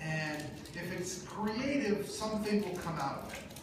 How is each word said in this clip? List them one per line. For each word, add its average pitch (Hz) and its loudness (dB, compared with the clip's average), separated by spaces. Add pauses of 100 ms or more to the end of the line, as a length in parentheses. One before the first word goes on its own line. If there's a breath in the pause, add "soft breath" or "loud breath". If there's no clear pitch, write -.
And 156 0 (320)
if 175 -4 (100)
it's - -4
creative, 214 2
something 208 2
will - -2
come 160 -2
out - 0
of - -8
it." - -8 (180)